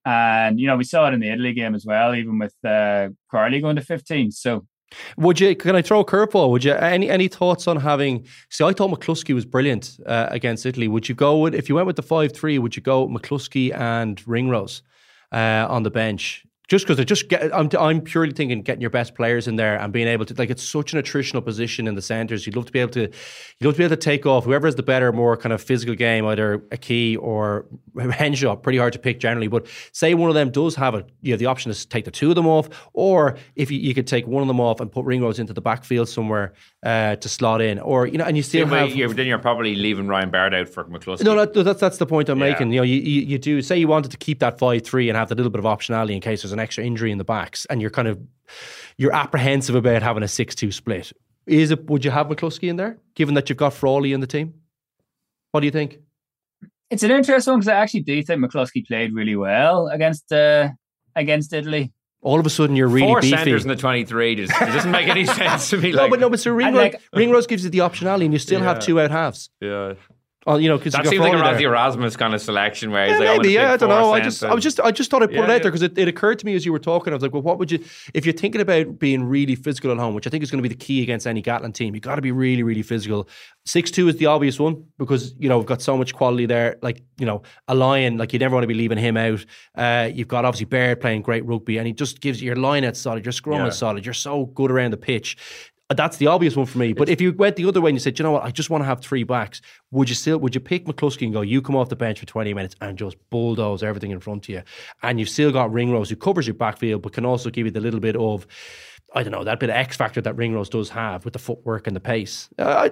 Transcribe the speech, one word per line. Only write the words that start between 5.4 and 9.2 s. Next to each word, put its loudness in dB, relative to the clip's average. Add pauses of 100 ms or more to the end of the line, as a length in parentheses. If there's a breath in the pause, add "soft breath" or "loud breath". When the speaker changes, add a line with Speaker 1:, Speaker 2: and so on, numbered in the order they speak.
Speaker 2:
can 2
I 4
throw 4
a 4
curveball? 4
Would 2
you, 4
any, 2
any 4
thoughts 0
on 2
having, 0 (240 loud breath)
see, -2
I 4
thought 0
McCluskey -4